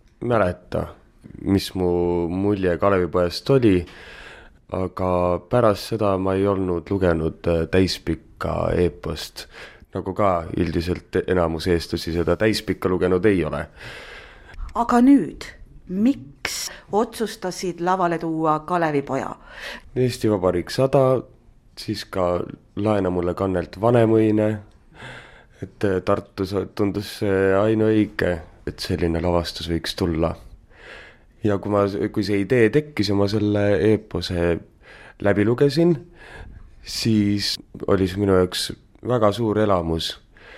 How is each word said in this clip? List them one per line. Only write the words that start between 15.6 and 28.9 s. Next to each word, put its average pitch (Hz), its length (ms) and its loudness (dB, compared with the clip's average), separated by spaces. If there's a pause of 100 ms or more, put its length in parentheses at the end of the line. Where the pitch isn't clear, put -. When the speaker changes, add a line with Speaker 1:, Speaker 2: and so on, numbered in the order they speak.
Speaker 2:
miks - 800 -4 (240)
otsustasid 196 880 -4
lavale 175 380 0
tuua 160 400 0 (100)
Kalevipoja? 143 600 -2 (680)
Speaker 1:
Eesti 123 340 0
Vabariik 90 400 0
sada, 131 520 2 (540)
siis - 280 -8
ka 87 360 0 (360)
Laena 101 340 0
mulle 87 240 -2
kannelt 92 460 -4
Vanemuine, 110 680 4 (1120)
et, - 220 -6
äh, 95 200 0
Tartus 98 500 -2 (200)
tundus 101 440 -4
see 95 380 2
ainuõige, 107 840 2 (280)
et - 120 -10
selline 85 420 -2